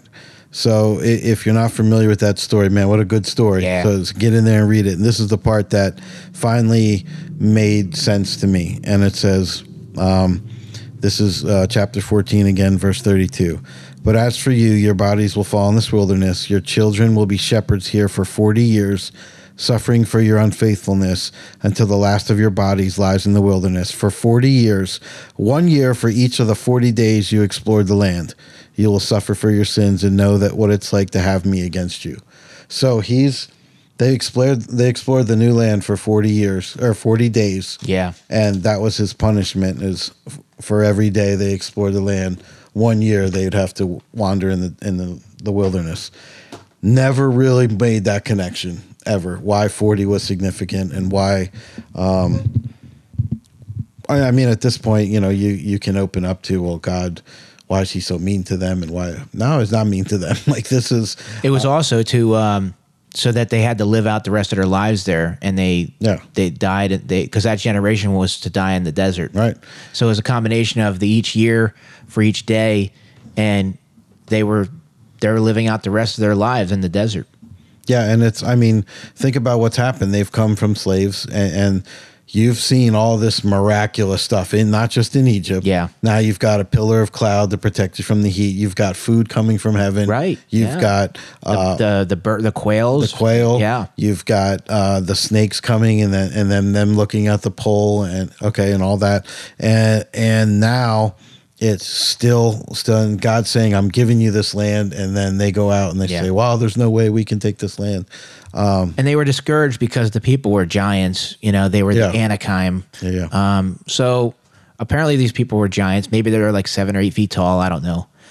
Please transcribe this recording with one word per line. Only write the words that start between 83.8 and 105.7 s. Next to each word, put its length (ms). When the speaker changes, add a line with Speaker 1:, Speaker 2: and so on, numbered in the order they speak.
Speaker 1:
stuff, 320
in, 160
not 220
just 240
in 120
Egypt. 380
Speaker 2:
Yeah. 220
Speaker 1:
Now 160
you've 180
got 240
a 40
pillar 360
of 100
cloud 380
to 80
protect 400
you 80
from 160
the 80
heat. 260
You've 200
got 200
food 340
coming 280
from 160
heaven. 340
Speaker 2:
Right, 300
Speaker 1:
You've 200
Speaker 2:
yeah. 100
Speaker 1:
got, 380
Speaker 2:
The, 80
Speaker 1:
uh, 280
Speaker 2:
the, 320
the 60
bir-, 280
the 80
quails. 600
Speaker 1:
the 60
quail. 420
Speaker 2:
Yeah. 360
Speaker 1:
You've 300
got, 440
uh, 300
the 160
snakes 440
coming, 440
and 100
then, 200
and 180
then 220
them 220
looking 320
at 140
the 100
pole, 520
and, 280
okay, 300
and 100
all 140
that. 280
And, 560
and 460
now 560
it's 260
still, 800
still, 240
and 240
God's 280
saying, 260
"I'm 140
giving 320
you 100
this 240
land," 380
and 220
then 220
they 140
go 200